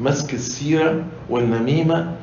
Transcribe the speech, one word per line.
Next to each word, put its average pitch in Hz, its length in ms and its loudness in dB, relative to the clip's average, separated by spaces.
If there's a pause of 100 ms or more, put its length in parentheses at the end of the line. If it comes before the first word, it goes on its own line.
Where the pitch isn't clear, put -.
ماسك 139 320 0
السيرة 160 680 0 (260)
والنميمة، 131 920 2